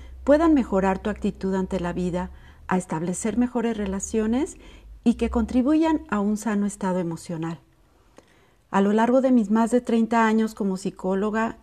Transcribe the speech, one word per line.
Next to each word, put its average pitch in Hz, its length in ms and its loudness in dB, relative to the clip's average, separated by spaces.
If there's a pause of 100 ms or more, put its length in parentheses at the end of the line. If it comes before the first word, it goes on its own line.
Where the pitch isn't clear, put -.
(260)
puedan 311 280 6
mejorar 196 460 2
tu 214 100 -6
actitud 190 460 -4
ante 185 240 -2
la 175 140 -4
vida, 180 360 -4 (380)
a - 80 0
establecer 180 640 -4
mejores 240 400 -2
relaciones 220 800 -4 (480)
y 233 80 4
que 226 160 -2
contribuyan 302 800 2
a 208 100 -2
un 208 160 0
sano 202 300 -2
estado 185 340 -2
emocional. 165 640 -6 (1080)
A 196 120 2
lo 202 100 4
largo 240 300 4
de 262 100 4
mis 226 180 4
más 220 220 2
de 247 80 4
treinta 226 480 2
años 220 280 2
como 196 200 -2
psicóloga 196 880 -2